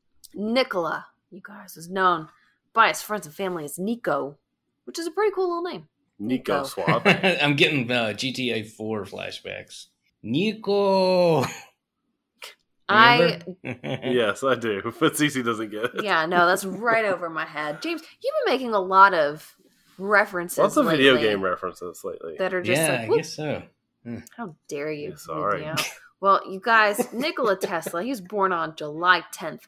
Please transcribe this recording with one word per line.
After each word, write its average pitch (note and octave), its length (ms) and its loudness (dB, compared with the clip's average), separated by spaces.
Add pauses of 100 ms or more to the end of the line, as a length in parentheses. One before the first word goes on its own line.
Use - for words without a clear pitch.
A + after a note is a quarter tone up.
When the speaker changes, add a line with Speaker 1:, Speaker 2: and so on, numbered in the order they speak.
(340)
Speaker 1:
Nikola, G3+ 720 -2 (240)
you F#3+ 140 -20
guys, G3+ 340 -20
is E3 140 -14
known F3+ 380 2 (440)
by A3 140 6
his D#3 160 -2
friends G#3 240 -6
and D3+ 80 -20
family F3+ 300 -4
as C#3 120 -12
Nico, E3 600 -4 (480)
which - 120 -14
is E4 80 -6
a E4+ 60 -6
pretty G#4 240 2
cool F#4 140 0
little E4+ 220 -4
name. D#3+ 180 -14 (280)
Speaker 2:
Nico B2+ 460 -2
Speaker 1:
Nico. - 0 -
Speaker 2:
Suave. D#3 420 -2
Speaker 3:
<laughs> F#3 360 2
I'm D3 140 2
getting, D3 360 2
uh, A#2 220 -2
G B2 200 -6
T B2 180 -4
A A2 120 -4
four G#2+ 420 -6
flashbacks. F#2+ 840 -14 (360)
Nico. F#3 1200 2 (1400)
Speaker 1:
I A3 520 6 (220)
Speaker 3:
Remember? C3 400 -6
<laughs> C3 80 -2
Speaker 2:
Yes, A2+ 320 2
I C3 120 2
do. A2 260 -2
<laughs> A2+ 180 -8
But D#3 140 4
Cece C3 320 0
doesn't A2 260 -2
get G#2+ 140 -4 (100)
it. - 80 -4
Speaker 1:
Yeah, E3+ 220 2
no, F3 220 4
that's F#3+ 180 2
right A3 400 0
over F3 240 -2
my D#3+ 160 -6
head. D3+ 360 -8
James, D#4+ 200 -6 (220)
you've C5+ 100 -2 (120)
been F4+ 80 2
making B3 200 -2
a G3+ 60 4
lot F#3+ 340 8
of D3+ 420 0 (420)
references G3 600 0
Speaker 2:
Lots G3+ 200 2
of C4+ 100 4
video C#3 260 6
Speaker 1:
lately. A2+ 160 4
Speaker 2:
game G2+ 120 0
references F2+ 600 -6
lately. E2 340 -10
Speaker 1:
That F#3 160 -2
are F3+ 80 -2
just D#3 200 0
Speaker 3:
Yeah, D#3+ 100 2
Speaker 1:
like, B2+ 100 -2
Speaker 3:
I A2+ 60 -8
Speaker 1:
"Whoop." - 120 2
Speaker 3:
guess D#3+ 160 -6
so. C#3 280 -6 (400)
Hmm. A#2+ 140 -10 (180)
Speaker 1:
How F#3 200 -12 (120)
dare D3+ 240 -8
you? D3 200 -10
Speaker 2:
Yeah, D3+ 40 -16
sorry. G#2 440 -4
Speaker 1:
Lydia? - 160 -8 (440)
Well, G3 220 4 (100)
you F#3+ 80 -10
guys, A3 540 2
<laughs> - 0 -
Nikola B3 440 0
Tesla, F3 460 -4
he A#3+ 60 -6
was A#3+ 120 -6
born F#3+ 300 0
on D#3+ 240 -4
July E3+ 560 2
tenth, D#3 360 -12